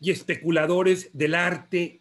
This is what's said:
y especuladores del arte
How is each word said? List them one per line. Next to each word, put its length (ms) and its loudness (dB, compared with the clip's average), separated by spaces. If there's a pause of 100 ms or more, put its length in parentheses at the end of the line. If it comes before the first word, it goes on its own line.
y 120 -2
especuladores 1000 0
del 220 0
arte 680 -2